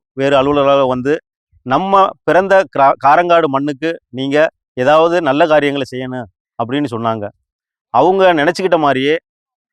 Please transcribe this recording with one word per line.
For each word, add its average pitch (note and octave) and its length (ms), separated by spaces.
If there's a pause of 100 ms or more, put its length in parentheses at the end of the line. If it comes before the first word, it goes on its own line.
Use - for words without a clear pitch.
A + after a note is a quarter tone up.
(140)
வேறு C#3 280
அலுவலராகவோ C#3 460
வந்து B2+ 320 (420)
நம்ம F#3+ 460 (160)
பிறந்த F#3 420 (120)
கிரா-, C#3 160 (120)
காரங்காடு E3+ 400
மண்ணுக்கு C#3+ 600
நீங்க C#3 420 (240)
ஏதாவது D#3+ 480
நல்ல D#3+ 260
காரியங்களை C#3+ 440
செய்யணும்" B2+ 340 (380)
அப்படின்னு C#3 260
சொன்னாங்க. A2+ 380 (640)
அவங்க F3+ 440
நினைச்சுக்கிட்ட E3+ 440
மாதிரியே C#3+ 400 (560)